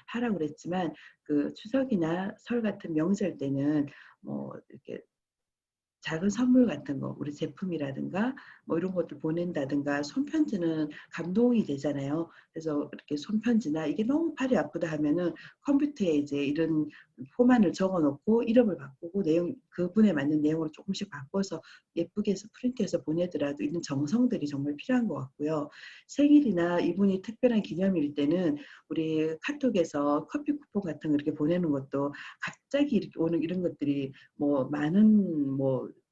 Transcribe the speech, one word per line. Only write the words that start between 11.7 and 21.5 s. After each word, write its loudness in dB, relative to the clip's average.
그래서 -4
이렇게 -8
손편지나 0
이게 -2
너무 0
팔이 2
아프다 -2
하면은 0
컴퓨터에 0
이제 0
이런 0
포만을 6
적어 0
놓고 2
이름을 4
바꾸고 -8
내용, 0
그분에 2
맞는 2
내용으로 0
조금씩 -8
바꿔서 -6